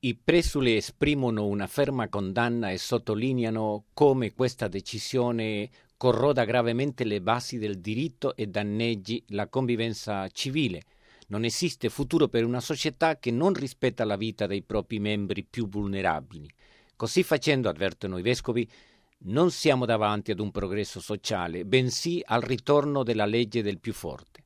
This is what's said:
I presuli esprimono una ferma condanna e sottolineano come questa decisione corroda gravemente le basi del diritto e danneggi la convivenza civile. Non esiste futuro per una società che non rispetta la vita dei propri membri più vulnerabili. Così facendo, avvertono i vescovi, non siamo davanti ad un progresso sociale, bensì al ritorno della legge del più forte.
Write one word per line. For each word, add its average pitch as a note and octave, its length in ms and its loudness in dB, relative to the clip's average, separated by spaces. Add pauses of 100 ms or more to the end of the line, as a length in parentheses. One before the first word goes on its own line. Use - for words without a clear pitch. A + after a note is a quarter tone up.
I A#2+ 160 0
presuli C#3+ 540 4
esprimono A#2+ 680 0
una G2+ 200 -2
ferma C3 440 -2
condanna G#2 600 -2
e F#2 60 -4
sottolineano A2+ 1160 -2
come C3 400 4
questa A#2+ 340 -2
decisione A2 1000 -2 (260)
corroda B2+ 480 4
gravemente A#2+ 640 0
le G#2 160 0
basi A#2 360 0
del G#2 220 -4
diritto A#2+ 560 -4
e G#2+ 120 -4
danneggi G#2 800 -2
la G2 200 -4
convivenza A2+ 800 -2
civile. C3 540 -2 (460)
Non G#2+ 180 -2
esiste A#2+ 420 -2
futuro D3 400 2
per A2+ 160 2
una B2 160 0
società D#3 580 0
che B2 140 -2
non E3+ 220 4
rispetta C3 500 -2
la G#2 140 0
vita A2 280 -2
dei G2 160 -2
propri G#2+ 380 -4
membri G2+ 500 -2
più A2+ 200 -4
vulnerabili. F#2 840 -2 (460)
Così F3+ 260 2
facendo, C3+ 460 2
avvertono F#2 480 -4
i F2+ 40 -6
vescovi, A#2+ 480 0 (500)
non D3+ 320 2
siamo B2+ 340 2
davanti G#2+ 460 0
ad F#2 80 -2
un G#2 120 -2
progresso G2 480 -4
sociale, F2+ 640 -4
bensì C3 600 2
al A#2 160 2
ritorno C#3 640 2
della A2 220 0
legge A#2 360 0
del G2+ 180 -2
più A2 140 -6
forte. - 520 -12